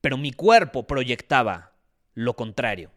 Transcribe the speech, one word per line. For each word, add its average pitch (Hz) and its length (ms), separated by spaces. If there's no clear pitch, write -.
pero 135 160
mi 143 140
cuerpo 165 560
proyectaba 120 840
lo 117 200
contrario. 107 600